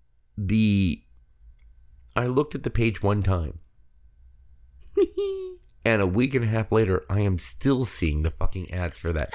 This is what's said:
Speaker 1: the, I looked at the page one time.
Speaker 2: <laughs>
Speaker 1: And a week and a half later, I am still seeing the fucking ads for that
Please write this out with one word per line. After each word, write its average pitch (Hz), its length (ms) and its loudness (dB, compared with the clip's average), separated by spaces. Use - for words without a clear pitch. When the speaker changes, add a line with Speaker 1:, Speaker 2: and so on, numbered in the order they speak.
Speaker 1:
the, 104 680 2
I 120 100 0
looked 139 300 0
at 135 80 -8
the 117 80 -4
page 113 320 0
one 104 180 2
time. 95 380 -2
Speaker 2:
<laughs> 381 100 4
Speaker 1:
And 113 160 4
a 95 60 2
week 123 260 0
and 123 100 0
a 110 40 0
half 110 240 -2
later, 104 360 2
I 101 140 0
am 95 160 0
still 131 480 0
seeing 78 380 -2
the 78 80 0
fucking - 420 -2
ads 87 240 -4
for 85 160 -4
that 78 220 -4